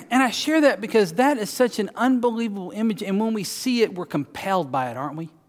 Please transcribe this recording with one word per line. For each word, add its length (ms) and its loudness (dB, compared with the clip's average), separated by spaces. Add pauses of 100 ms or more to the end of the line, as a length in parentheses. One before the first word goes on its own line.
(100)
And 120 4
I 80 2
share 320 2
that 180 4
because 340 2
that 220 4
is 140 -4
such 280 0
an 160 -2
unbelievable 760 0
image, 320 -2
and 180 0
when 140 0
we 100 -2
see 380 0
it, 120 0
we're 120 -8
compelled 680 -2
by 180 -2
it, 60 -10
aren't 200 -8
we? 120 -10 (200)